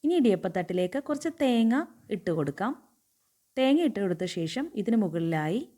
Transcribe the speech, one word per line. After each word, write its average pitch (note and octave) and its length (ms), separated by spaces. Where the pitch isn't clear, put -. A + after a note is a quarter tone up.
ഇനി E4 180
ഇടിയപ്പത്തട്ടിലേക്ക് F3+ 880
കുറച്ച് D4+ 220
തേങ്ങ A#3 400
ഇട്ട് E3+ 200
കൊടുക്കാം. D#3+ 360
തേങ്ങ C4+ 320
ഇട്ട് G#3 160
കൊടുത്ത F3 220
ശേഷം F3 300
ഇതിന് A3+ 200
മുകളിലായി E3 580